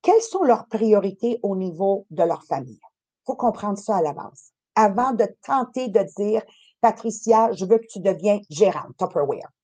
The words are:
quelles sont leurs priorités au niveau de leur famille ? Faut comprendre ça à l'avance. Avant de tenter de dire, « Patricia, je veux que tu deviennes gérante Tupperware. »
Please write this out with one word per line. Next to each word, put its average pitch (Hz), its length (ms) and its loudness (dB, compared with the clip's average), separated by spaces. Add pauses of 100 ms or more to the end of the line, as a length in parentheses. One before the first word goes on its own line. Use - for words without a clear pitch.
quelles 440 200 4
sont 370 220 -4
leurs 240 240 2
priorités 214 760 0
au 196 120 -2
niveau 190 540 -2
de 170 140 -2
leur 165 200 -2
famille ? 127 380 -8 (440)
Faut 262 100 -6
comprendre 208 420 -4
ça 202 180 -4
à 180 60 0
l'avance. - 500 -8 (240)
Avant 220 380 2
de 214 120 2 (200)
tenter 254 420 -2
de 196 160 2 (140)
dire, « 208 260 -2 (380)
Patricia, 226 720 2
je 190 100 -6
veux 208 140 4
que 226 100 -4
tu - 120 -16
deviennes 196 500 0
gérante 156 480 0
Tupperware. » 143 520 -4 (140)